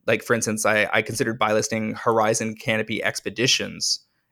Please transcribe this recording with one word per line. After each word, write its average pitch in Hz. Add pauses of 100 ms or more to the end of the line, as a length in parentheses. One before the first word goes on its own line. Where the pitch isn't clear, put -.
like, 113
for 120
instance, 110
I, 107
I 110
considered 117
buy 107
listing 110
Horizon 113
Canopy 110
Expeditions 101 (320)